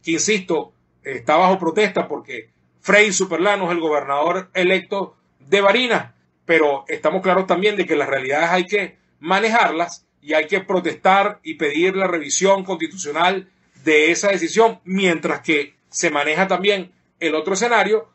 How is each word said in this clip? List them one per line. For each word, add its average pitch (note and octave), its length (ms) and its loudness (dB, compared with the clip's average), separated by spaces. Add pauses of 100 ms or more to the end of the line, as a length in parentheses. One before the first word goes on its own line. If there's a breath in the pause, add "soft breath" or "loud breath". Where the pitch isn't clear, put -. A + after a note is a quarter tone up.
que E3 80 -6
insisto, E3+ 600 -2 (300)
está C3+ 340 0
bajo F#3 200 4
protesta F#3 500 0
porque B2+ 420 -12 (320)
Freddy G#3 300 4
Superlano F#3 540 0
es E3+ 60 -4
el F3 80 -2
gobernador D3+ 720 -2
electo F#3 640 -2 (240)
de D#3 220 2
Barinas, G#3 520 2 (320)
pero D3+ 420 2
estamos D#3+ 340 -2
claros F#3 260 0
también F#3+ 280 0
de F#3 100 -2
que D#3 100 -2
las C#3+ 120 -2
realidades C#3 420 -2
hay F#3 160 0
que G3 320 -4 (220)
manejarlas F#3 840 0 (160)
y D3 120 -6
hay D#3 140 2
que F#3+ 140 -2
protestar G3 800 0
y D#3 120 -10
pedir E3 400 0
la F#3+ 120 -2
revisión F3+ 560 0
constitucional F3 840 -4 (340)
de D#3 280 4
esa G3 180 0
decisión, G3 560 0
mientras F3 560 -2
que D3+ 340 -2 (140)
se - 200 -2
maneja D#3 380 0
también F#3+ 440 -2 (280)
el D#3 160 -2
otro D#3+ 180 -2
escenario G#3+ 600 0